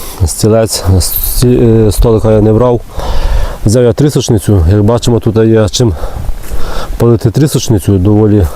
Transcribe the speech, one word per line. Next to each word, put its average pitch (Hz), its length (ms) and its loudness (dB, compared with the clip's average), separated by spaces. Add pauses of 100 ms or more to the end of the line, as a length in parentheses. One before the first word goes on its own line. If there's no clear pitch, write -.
(260)
стілець, 110 580 0 (160)
сті-, - 640 -2
е, 113 300 2
столика 110 400 2
я 107 80 2
не 110 120 2
брав. 120 280 0 (840)
Взяв 120 180 2
я 117 80 2
трісочницю. 113 800 0
Як 104 120 2
бачимо, 113 380 0
тут 107 160 -2
є 110 340 2
чим 110 240 -2 (1040)
палити 117 320 0
трісочницю, 113 680 0
доволі 104 580 2